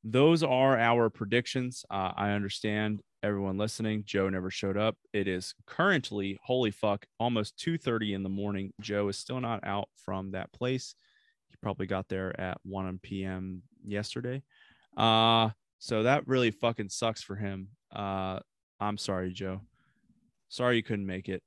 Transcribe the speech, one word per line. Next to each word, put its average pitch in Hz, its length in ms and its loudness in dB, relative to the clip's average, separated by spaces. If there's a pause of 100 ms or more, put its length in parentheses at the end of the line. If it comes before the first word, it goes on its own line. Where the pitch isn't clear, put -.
those 147 400 6
are 131 340 6
our 117 320 6
predictions. 123 800 -2
Uh, 92 260 -2
I 101 140 0
understand 104 720 -2 (200)
everyone 98 360 0
listening. 107 460 -2
Joe 95 240 2
never 95 220 -2
showed 98 260 -2
up. 107 200 2 (160)
It 101 140 0
is 92 280 -4 (120)
currently, 104 760 0
holy 127 280 2
fuck, 101 360 0 (120)
almost 113 400 0
two 165 180 -2
thirty 110 380 0
in 95 80 -2
the 95 60 -4
morning. 98 520 -4
Joe 104 280 -2
is 98 100 -4
still 127 220 -6
not 117 240 -4
out 101 320 -4
from 95 360 -6
that 95 200 -8
place. 127 420 -4 (540)
He - 120 -20
probably 98 260 -4
got 92 220 -2
there 95 320 -4
at 92 220 -4
one 95 360 -6
P 95 260 -8
M 92 380 -8 (220)
yesterday. 120 580 -6 (540)
Uh, 113 540 6 (280)
so 110 260 0
that 135 240 4
really 127 220 4
fucking 113 400 -2
sucks 113 320 -2
for 98 140 -10
him. 98 340 -6 (200)
Uh, 95 500 -4 (380)
I'm 104 180 -2
sorry, 92 360 -2
Joe. 92 300 -6 (840)
Sorry 123 280 2
you 110 60 4
couldn't 101 240 -2
make 92 220 -6
it. 95 180 -4